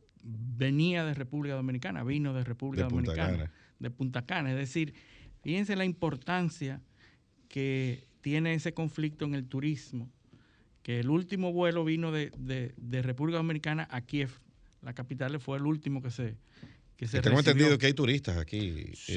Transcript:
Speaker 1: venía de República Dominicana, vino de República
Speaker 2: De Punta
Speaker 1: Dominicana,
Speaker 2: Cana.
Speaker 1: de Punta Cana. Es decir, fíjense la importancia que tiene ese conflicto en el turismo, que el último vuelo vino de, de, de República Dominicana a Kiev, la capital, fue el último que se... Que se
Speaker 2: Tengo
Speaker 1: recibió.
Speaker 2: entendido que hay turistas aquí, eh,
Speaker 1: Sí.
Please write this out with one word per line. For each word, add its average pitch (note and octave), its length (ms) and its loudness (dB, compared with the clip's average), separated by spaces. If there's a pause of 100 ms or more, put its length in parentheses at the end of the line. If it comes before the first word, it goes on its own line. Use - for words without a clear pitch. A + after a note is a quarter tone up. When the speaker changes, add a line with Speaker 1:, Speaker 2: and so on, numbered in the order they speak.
(220)
Speaker 1:
venía C3+ 800 0
de D3+ 100 -2
República C#3 400 -4
Dominicana, C3 500 -4
vino C#3+ 300 0
de B2+ 100 0
República C3 400 -2
Speaker 2:
De B2+ 60 0
Punta E2 220 0
Speaker 1:
Dominicana, E2+ 320 0
Speaker 2:
Cana. E2 80 -8 (260)
Speaker 1:
de B2 120 -8
Punta B2 360 -4
Cana. D#3 260 -2
Es C3 60 -2
decir, C#3 360 -4 (480)
fíjense G3 340 0
la F#3+ 100 0
importancia D#3+ 960 -2 (640)
que C3 580 -2 (140)
tiene D#3+ 340 0
ese E3 200 -2
conflicto D#3 500 -4
en C#3+ 100 -2
el C3+ 120 -4
turismo, C3 640 -6 (720)
que A#2+ 180 -2
el A#2+ 100 -2
último F3+ 420 0
vuelo E3+ 320 2
vino D#3+ 260 0
de, D3+ 280 -4
de, B2+ 400 -4
de B2 240 -4
República C#3 340 -2
Dominicana D#3 540 -2
a B2+ 100 -6
Kiev, C#3 300 -2 (500)
la B2+ 140 -12
capital, C3 440 -6
fue C#3 200 -6
el C#3+ 80 -2
último D3+ 340 0
que B2+ 100 -4
se... A2 260 -4 (600)
Que A#2+ 100 -6
se B2 140 2
Speaker 2:
Tengo C3 160 8
Speaker 1:
recibió. D3 160 10
Speaker 2:
entendido C#3+ 260 8
que C3+ 80 4
hay C#3+ 80 8
turistas C3 440 2
aquí, E2 480 -4
eh, - 80 -12
Speaker 1:
Sí. - 220 -8